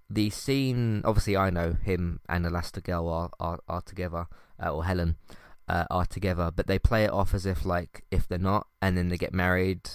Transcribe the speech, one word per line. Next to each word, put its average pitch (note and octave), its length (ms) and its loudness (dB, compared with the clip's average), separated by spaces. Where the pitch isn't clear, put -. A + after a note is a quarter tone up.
the G#2+ 200 0
scene, B2 760 -2
obviously G#2 320 2
I F#2+ 140 2
know E2+ 300 0
him F2 460 -2
and F2 180 -2
Elastigirl E2+ 640 -4
are, E2+ 200 -4
are, E2+ 200 -4
are F2 120 -6
together, F2 460 -8
uh, E2 100 -4
or D#2 120 -4
Helen, F2 320 0
uh, E2+ 220 0
are F2+ 160 0
together, F2 500 4
but F#2+ 120 0
they F#2+ 120 2
play A2 260 4
it G#2 60 2
off G2 220 2
as F#2+ 120 0
if, F#2+ 200 0
like, F2 460 -4
if - 160 4
they're F2+ 100 -2
not, G2 300 0
and F#2 160 2
then F2 120 2
they F2 80 0
get - 160 -4
married, F#2 600 2